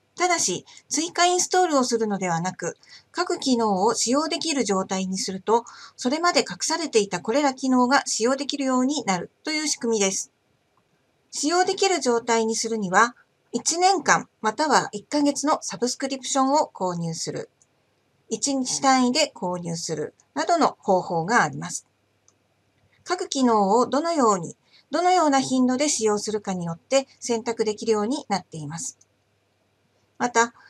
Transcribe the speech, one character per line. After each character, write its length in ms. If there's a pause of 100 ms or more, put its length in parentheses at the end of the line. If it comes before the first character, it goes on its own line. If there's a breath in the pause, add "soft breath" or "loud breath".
(160)
た 100
だ 120
し、 260 (240 loud breath)
追 240
加 140
イ 80
ン 60
ス 80
ト 140
ー 40
ル 120
を 60
す 140
る 80
の 120
で 100
は 120
な 120
く、 260 (340 loud breath)
各 260
機 200
能 260
を 100
使 180
用 160
で 100
き 160
る 100
状 200
態 220
に 120
す 120
る 100
と、 240 (320 loud breath)
そ 120
れ 100
ま 140
で 80
隠 220
さ 160
れ 100
て 120
い 100
た 100
こ 120
れ 100
ら 100
機 160
能 200
が 180
使 180
用 120
で 100
き 100
る 80
よ 160
う 60
に 180
な 140
る 120 (140)
と 60
い 120
う 60
仕 100
組 200
み 20
で 100
す。 220 (960)
使 180
用 180
で 80
き 140
る 120
状 220
態 240
に 100
す 120
る 100
に 120
は、 260 (360 soft breath)
一 260
年 240
間 260 (120)
ま 140
た 140
は 240
一 120
ヶ 160
月 260
の 140
サ 160
ブ 120
ス 80
ク 120
リ 100
プ 80
シ 120
ョ 60
ン 100
を 180
購 260
入 140
す 180
る、 200 (800)
一 240
日 260
単 280
位 40
で 220
購 260
入 160
す 180
る 200 (200)
な 120
ど 100
の 240
方 220
法 240
が 160
あ 60
り 100
ま 120
す。 160 (1160)
各 240
機 140
能 360
を 80
ど 140
の 120
よ 220
う 40
に、 180 (340 soft breath)
ど 120
の 80
よ 140
う 60
な 100
頻 260
度 100
で 120
使 160
用 140
す 120
る 100
か 140
に 120
よ 80
っ 40
て 300 (100)
選 240
択 220
で 100
き 120
る 60
よ 100
う 40
に 220
な 100
っ 80
て 100
い 120
ま 100
す。 200 (1200)
ま 120
た、 240 (160 loud breath)